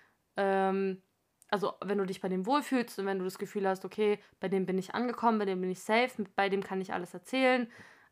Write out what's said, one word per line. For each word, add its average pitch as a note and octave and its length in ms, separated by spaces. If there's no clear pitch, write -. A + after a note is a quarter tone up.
ähm, G3 640
also G3+ 240
wenn G3+ 160
du G3 60
dich F#3 160
bei F#3+ 80
dem F#3 160
wohlfühlst B3 540
und G3 60
wenn G3 140
du F3+ 60
das F#3 120
Gefühl G3 300
hast, F#3+ 180
okay, G#3 340
bei F#3+ 100
dem F#3+ 160
bin F#3 120
ich F#3 180
angekommen, A#3 420
bei G#3 80
dem F#3 160
bin F#3 80
ich F#3 100
safe, A#3+ 380
mit, - 180
bei G3 140
dem G3 140
kann F#3+ 180
ich F#3 120
alles F3+ 200
erzählen, B3+ 560